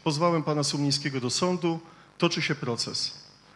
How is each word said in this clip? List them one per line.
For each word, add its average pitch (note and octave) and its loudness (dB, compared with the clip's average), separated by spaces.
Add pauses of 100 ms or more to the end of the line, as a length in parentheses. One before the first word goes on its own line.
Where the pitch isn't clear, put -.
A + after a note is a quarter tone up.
„Pozwałem E3 2
pana D3+ 0
Sumińskiego C#3+ 0
do B2 -2
sądu, E3+ 0 (380)
toczy E3+ 2
się D3 0
proces”. - -4 (320)